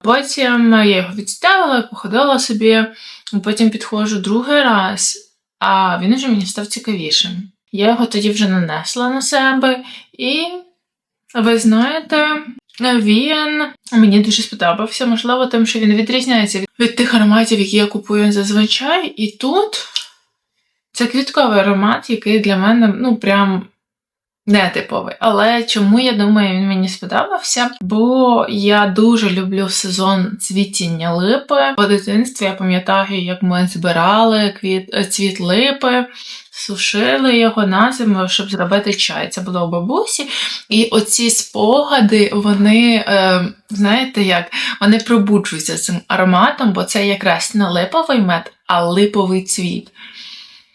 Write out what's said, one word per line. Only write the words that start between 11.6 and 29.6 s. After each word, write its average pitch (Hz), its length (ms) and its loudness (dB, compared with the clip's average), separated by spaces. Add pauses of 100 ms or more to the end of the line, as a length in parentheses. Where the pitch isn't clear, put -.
він 269 800 0 (280)
мені 214 280 6
дуже 208 220 0
сподобався, 208 640 -2
можливо, 247 400 0
тим, 233 200 2
що 226 140 -2
він 214 140 4
відрізняється 226 680 0
від, 190 80 -6 (120)
від 233 160 0
тих 240 180 0
ароматів, 220 460 4
які 196 180 0
я 208 80 4
купую 208 460 0
зазвичай. 214 760 0
І 214 300 -6
тут 381 500 -2 (1040)
це - 140 -2
квітковий 247 540 0
аромат, 202 500 0
який 214 300 0
для 202 180 0
мене, 214 400 4
ну, 247 180 0
прям 196 520 0 (800)
нетиповий. - 760 -2
Але 226 440 2
чому, 214 360 2
я 254 140 2
думаю, 208 360 2
він 185 180 -2
мені 190 220 -2
сподобався? 247 800 -4 (120)
Бо 233 680 2
я 208 380 2
дуже 214 420 2
люблю 190 400 -2